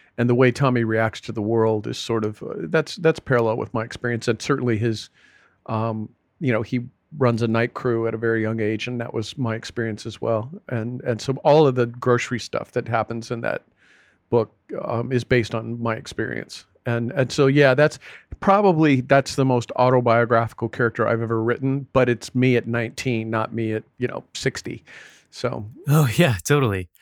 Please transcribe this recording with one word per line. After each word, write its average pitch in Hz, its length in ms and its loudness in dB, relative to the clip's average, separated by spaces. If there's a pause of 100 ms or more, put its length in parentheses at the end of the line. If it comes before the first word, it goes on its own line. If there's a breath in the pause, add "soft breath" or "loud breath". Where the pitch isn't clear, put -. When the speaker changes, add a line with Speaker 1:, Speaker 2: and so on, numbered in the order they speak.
(180 soft breath)
Speaker 1:
and 120 120 2
the 120 60 4
way 127 160 6
Tommy 123 320 0
reacts 110 380 0
to - 100 -10
the 110 100 -6
world 110 460 0
is 117 100 -8
sort 113 280 -4
of, 107 180 -8
uh, - 40 -12 (160)
that's, - 340 -2
that's 160 240 0
parallel 117 340 0
with 110 180 -8
my 113 120 -4
experience. 120 420 -6
And 113 140 -2
certainly 127 360 0
his, 110 320 -4 (580 soft breath)
um, 110 420 -4 (320)
you 131 100 0
know, 113 120 0
he 123 180 -4 (360)
runs 120 260 2
a 117 40 2
night 113 280 0
crew 117 340 -2
at 113 40 -4
a 117 40 -6
very 113 240 0
young 110 180 -2
age, 110 300 -2
and 123 100 -6
that 117 140 -8
was - 240 -6
my 117 180 -2
experience 113 500 -6
as 113 140 -10
well. 113 320 -2 (160)
And, 120 360 -6
and 117 180 -4
so - 100 -4 (140)
all 151 200 8
of 127 100 2
the 123 100 2
grocery 120 560 -2
stuff - 320 -8
that 117 160 -4
happens 113 420 -4
in 117 80 -6
that - 240 -4 (680 soft breath)
book, 113 240 2 (300)
um, 120 300 -4
is 120 100 0
based 117 320 0
on 113 260 -6
my 113 140 -2
experience. - 680 -8 (220)
And, 120 260 -2
and 127 180 0
so, 139 160 2
yeah, 139 260 6
that's 147 240 4 (440 loud breath)
probably, 160 600 4
that's 135 320 2
the 135 100 0
most 127 280 0
autobiographical 120 960 2
character 117 380 0
I've 113 160 0
ever 113 180 -2
written, 135 520 -2
but 131 160 4
it's - 260 -4
me 127 220 4
at 110 100 -2
nineteen, 113 640 -4
not 113 240 -4
me 110 180 -2
at, 110 100 -4 (140)
you 123 100 -2
know, - 160 -8 (120)
sixty. - 480 -6 (480 loud breath)
So. 110 360 -8 (200)
Speaker 2:
Oh, 143 280 6
yeah, 147 280 4
totally. 110 460 2 (120)